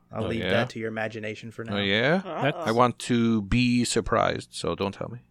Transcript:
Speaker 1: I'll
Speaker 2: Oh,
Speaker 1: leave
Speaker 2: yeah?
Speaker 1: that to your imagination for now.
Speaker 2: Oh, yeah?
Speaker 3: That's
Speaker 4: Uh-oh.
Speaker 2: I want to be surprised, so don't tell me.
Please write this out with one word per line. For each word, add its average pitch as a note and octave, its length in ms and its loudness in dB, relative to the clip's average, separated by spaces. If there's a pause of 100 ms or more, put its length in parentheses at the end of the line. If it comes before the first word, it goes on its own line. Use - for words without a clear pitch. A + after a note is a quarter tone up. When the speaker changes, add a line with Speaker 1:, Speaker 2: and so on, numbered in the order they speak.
(120)
Speaker 1:
I'll A2 140 -4
Speaker 2:
Oh, - 20 -4
Speaker 1:
leave A2+ 160 -2
Speaker 2:
yeah? F#2 80 -2
Speaker 1:
that A2+ 200 0
to - 80 -12
your A2 100 -6
imagination A2 600 -8
for A#2 120 -12
now. G#2 140 -4
Speaker 2:
Oh, G2+ 40 0
yeah? A#2 420 2
Speaker 3:
That's D#3 340 -2
Speaker 4:
Uh-oh. F3 80 -6
Speaker 2:
I A2 60 2
want A#2 280 4
to A#2 440 2
be A#2+ 400 4
surprised, - 720 0
so - 200 -4
don't G2 200 -2
tell - 160 -8
me. A#2+ 100 -12 (120)